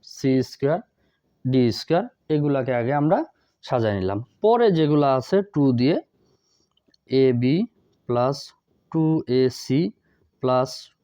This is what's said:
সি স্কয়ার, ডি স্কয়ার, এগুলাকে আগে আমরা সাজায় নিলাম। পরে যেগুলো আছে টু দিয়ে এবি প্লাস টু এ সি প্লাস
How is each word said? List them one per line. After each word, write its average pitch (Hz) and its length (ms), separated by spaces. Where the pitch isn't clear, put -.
সি 131 400
স্কয়ার, 147 360
ডি 123 220
স্কয়ার, 170 320
এগুলাকে 139 460
আগে 120 180
আমরা 160 320
সাজায় 110 380
নিলাম। 98 240
পরে 226 300
যেগুলো 151 360
আছে 135 360
টু 143 300
দিয়ে 135 280
এবি 131 600
প্লাস 123 460
টু 160 360
এ 127 220
সি 160 400
প্লাস 127 500